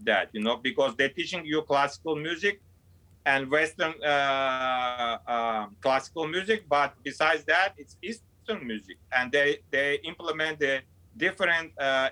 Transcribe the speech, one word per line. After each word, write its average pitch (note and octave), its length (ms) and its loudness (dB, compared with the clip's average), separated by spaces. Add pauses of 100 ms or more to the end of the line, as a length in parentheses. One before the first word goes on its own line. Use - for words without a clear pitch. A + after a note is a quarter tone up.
that, G2+ 300 2
you G#2+ 80 -4
know, A2+ 160 0
because C3 400 0
they're C3+ 120 2
teaching E3 360 -6
you D3+ 160 0
classical C#3+ 560 0
music, E3+ 440 -2 (640)
and C#3 240 2
Western, D#3+ 440 0 (100)
uh, C3 1120 0 (100)
um, A2+ 540 -2
classical C#3+ 460 0
music, F#3+ 400 -2
but C#3+ 260 2 (100)
besides D#3 420 0
that, F#3 320 2
it's - 240 -20
Eastern G#3 640 -10
music, G#2 320 -10 (140)
and B2 200 0
they, C#3+ 280 4 (100)
they C#3 340 0
implement D#3+ 600 -4
a C3+ 180 0 (360)
different, E3+ 640 0
uh, C3+ 320 2